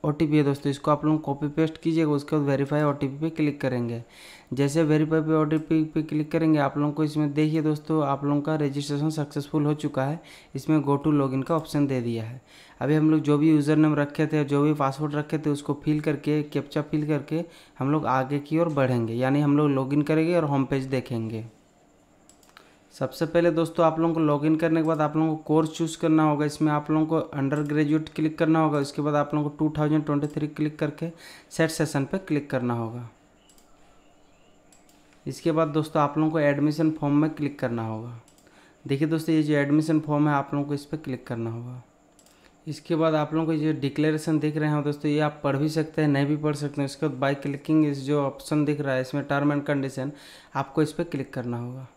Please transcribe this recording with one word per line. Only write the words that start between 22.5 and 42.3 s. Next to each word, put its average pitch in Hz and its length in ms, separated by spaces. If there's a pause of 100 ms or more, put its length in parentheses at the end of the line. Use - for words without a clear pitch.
सबसे 143 320
पहले 170 240
दोस्तों 165 360
आप 160 140
लोगों 165 140
को 160 60
लॉगिन 151 360
करने 160 260
के 156 60
बाद 160 120
आप 147 160
लोगों 160 140
को 156 140
कोर्स 156 260
चूज़ 160 300
करना 156 220
होगा। 151 240
इसमें 151 260
आप 147 180
लोगों 156 160
को 160 100
अंडर 147 460
ग्रेजुएट 151 460
क्लिक 156 300
करना 160 220
होगा। 151 180
उसके 143 240
बाद 147 120
आप 147 200
लोगों 147 160
को 147 80
टू 156 200
थाउजेंड 151 260
ट्वेंटी 147 220
थ्री 151 200
क्लिक 151 320
करके 156 300 (420)
सेट 160 200
सेशन 151 340
पे 190 140
क्लिक 151 320
करना 123 240
होगा। 117 340 (2250)
इसके 147 260
बाद 160 160
दोस्तों 151 340
आप 143 160
लोगों 156 120
को 165 80
एडमिशन 151 520
फॉर्म 147 260
में 151 140
क्लिक 143 280
करना 117 280
होगा। 113 340 (640)
देखिए 139 240
दोस्तों 160 260
ये 156 80
जो 151 120
एडमिशन 151 460
फॉर्म 151 280
है 147 60
आप 139 200
लोगों 143 120
को 147 80
इस 143 100
पर - 120
क्लिक 135 300
करना 113 240
होगा। 120 320 (840)